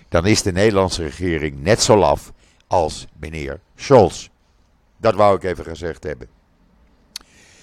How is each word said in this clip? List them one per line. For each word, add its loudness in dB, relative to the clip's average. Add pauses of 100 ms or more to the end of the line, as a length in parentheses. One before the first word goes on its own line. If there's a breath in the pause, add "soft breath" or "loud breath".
dan 0
is 2
de -4
Nederlandse 0
regering -6
net 2
zo 4
laf 0 (340 soft breath)
als -4 (140)
meneer -10 (140)
Scholz. 4 (680)
Dat 0
wou 4
ik -12
even -6
gezegd -12
hebben. -12 (1300 loud breath)